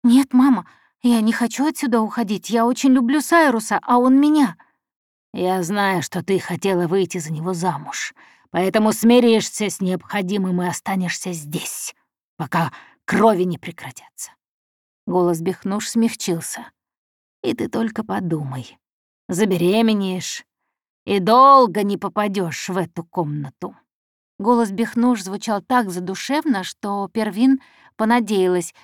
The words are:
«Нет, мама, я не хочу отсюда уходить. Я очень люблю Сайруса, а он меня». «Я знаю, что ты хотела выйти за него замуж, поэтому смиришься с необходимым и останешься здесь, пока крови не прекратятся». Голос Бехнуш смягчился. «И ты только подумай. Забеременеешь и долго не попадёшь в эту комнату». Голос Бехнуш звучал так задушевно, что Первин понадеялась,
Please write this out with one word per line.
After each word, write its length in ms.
«Нет, 300
мама, 340
я 200
не 100
хочу 360
отсюда 340
уходить. 480
Я 160
очень 260
люблю 300
Сайруса, 640
а 160
он 200
меня». 380
«Я 300
знаю, 380
что 220
ты 160
хотела 480
выйти 320
за 120
него 220
замуж, 600
поэтому 420
смиришься 800
с 100
необходимым 840
и 60
останешься 640
здесь, 640
пока 380
крови 380
не 140
прекратятся». 760
Голос 320
Бехнуш 500
смягчился. 800
«И 100
ты 160
только 340
подумай. 760
Забеременеешь 1120
и 140
долго 640
не 140
попадёшь 680
в 100
эту 280
комнату». 720
Голос 300
Бехнуш 500
звучал 400
так 300
задушевно, 720
что 500
Первин 480
понадеялась, 800